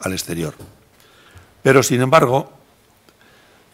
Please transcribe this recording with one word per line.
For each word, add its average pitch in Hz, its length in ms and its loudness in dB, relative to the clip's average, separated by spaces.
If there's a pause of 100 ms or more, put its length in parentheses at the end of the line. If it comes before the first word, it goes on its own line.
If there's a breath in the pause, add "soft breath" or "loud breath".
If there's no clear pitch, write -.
al 95 120 -6
exterior. 82 400 -8 (1080 loud breath)
Pero, 135 200 4
sin 123 200 0
embargo, 135 500 0 (1200 soft breath)